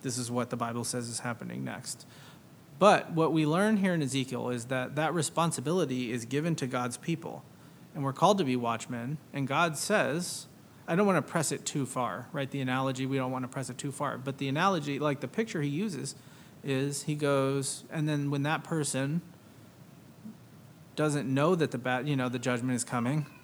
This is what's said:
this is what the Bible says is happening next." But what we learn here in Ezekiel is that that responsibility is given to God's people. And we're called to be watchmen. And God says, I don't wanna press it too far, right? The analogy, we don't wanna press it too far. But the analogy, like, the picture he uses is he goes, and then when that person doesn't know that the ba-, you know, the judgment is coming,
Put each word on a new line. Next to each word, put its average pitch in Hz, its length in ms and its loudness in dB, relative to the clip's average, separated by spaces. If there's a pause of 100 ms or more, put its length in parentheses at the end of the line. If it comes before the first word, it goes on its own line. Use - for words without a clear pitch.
this 127 140 -4
is 120 140 -4
what 120 200 -2
the 123 60 -4
Bible 120 280 -4
says 120 240 -4
is 113 120 -8
happening 120 440 -6
next." - 420 -10 (720)
But 185 320 8
what 160 220 4
we 160 120 4
learn 196 340 4
here 190 160 2
in 160 80 2
Ezekiel 123 480 -2
is 120 160 -4
that 127 280 -4
that 151 180 0
responsibility 151 1000 0
is 117 120 -2
given 147 300 0
to 143 140 -2
God's 123 280 -2
people. - 460 -6 (540)
And 147 80 -2
we're 135 80 0
called 185 260 6
to 185 60 2
be 127 100 4
watchmen. 120 640 -2 (140)
And 139 160 -2
God 156 280 2
says, 170 720 0 (400)
I 170 80 0
don't 208 120 4
wanna 185 140 4
press - 300 -2
it - 160 -6
too 143 180 -2
far, 120 480 -4
right? 139 160 -4
The 139 120 -6
analogy, 131 460 0
we 135 100 0
don't 131 160 0
wanna 127 160 -4
press 127 220 -8
it 127 60 -10
too 143 140 -6
far. 131 280 -4
But 135 200 -6
the 139 80 -2
analogy, 147 540 2
like, 143 180 2
the - 80 -6
picture 220 360 -4
he 143 60 0
uses 143 460 -4 (480)
is 139 420 -2
he 151 120 0
goes, 139 760 2
and 151 180 0
then 143 220 0
when 143 140 0
that 151 180 0
person 143 600 -2 (1700)
doesn't 147 320 2
know 143 300 4
that 151 160 0
the 131 60 -4
ba-, 127 260 0
you 147 100 0
know, 127 140 0
the 123 100 -2
judgment 123 380 0
is 117 80 -2
coming, 131 420 0 (180)